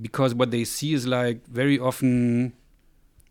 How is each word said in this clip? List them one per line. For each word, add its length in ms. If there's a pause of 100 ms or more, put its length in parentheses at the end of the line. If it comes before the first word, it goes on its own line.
Because 340
what 160
they 140
see 300
is, 120
like, 400
very 320
often 760 (800)